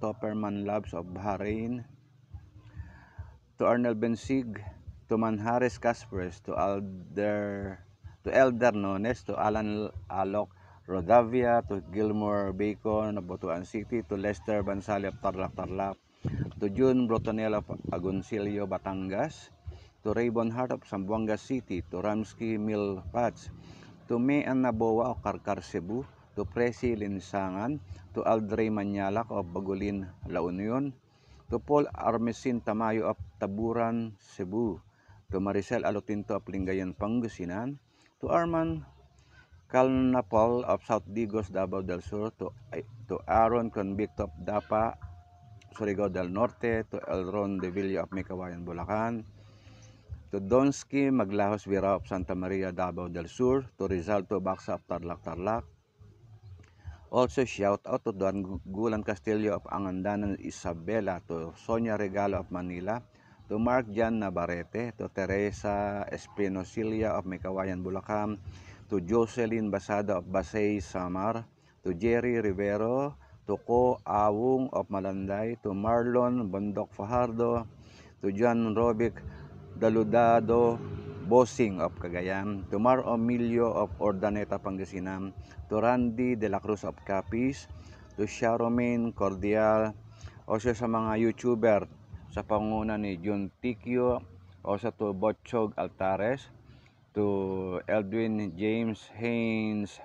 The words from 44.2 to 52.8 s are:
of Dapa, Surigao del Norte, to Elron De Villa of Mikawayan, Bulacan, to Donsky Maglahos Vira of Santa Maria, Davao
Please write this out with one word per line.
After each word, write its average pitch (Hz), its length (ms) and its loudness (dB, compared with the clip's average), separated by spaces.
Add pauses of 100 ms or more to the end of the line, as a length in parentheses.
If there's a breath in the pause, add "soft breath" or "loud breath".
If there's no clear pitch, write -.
of 78 180 -10
Dapa, 107 540 0 (800)
Surigao 101 340 0
del 92 180 -2
Norte, 113 600 0
to 101 160 -6
Elron 95 540 -2
De 92 100 -2
Villa 95 320 -2
of 85 80 -6
Mikawayan, 90 540 -8
Bulacan, 107 600 -2 (1040 loud breath)
to 101 100 -2
Donsky 135 720 2
Maglahos 104 540 2
Vira 98 300 4
of 90 100 -4
Santa 95 280 -4
Maria, 92 380 -2
Davao 90 360 -4